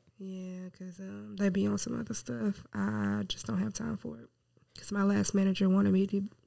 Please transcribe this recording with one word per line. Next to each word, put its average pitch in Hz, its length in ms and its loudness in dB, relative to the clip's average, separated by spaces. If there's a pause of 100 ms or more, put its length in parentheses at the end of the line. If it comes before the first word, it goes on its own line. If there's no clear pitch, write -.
(180)
Yeah, 185 500 -10 (100)
'cause, 185 220 -14
um, 202 360 -12
they 196 120 2
be 196 180 2
on 208 120 2
some 240 200 -2
other 220 160 -4
stuff. - 580 -2
I 202 540 0
just - 200 -6
don't 214 120 0
have 202 140 0
time 220 240 -4
for 226 240 -10
it. - 80 -20 (500)
'Cause - 140 -10
my 202 120 2
last 202 300 4
manager 196 340 4
wanted 196 240 6
me 190 160 6
to, 202 200 -2 (180)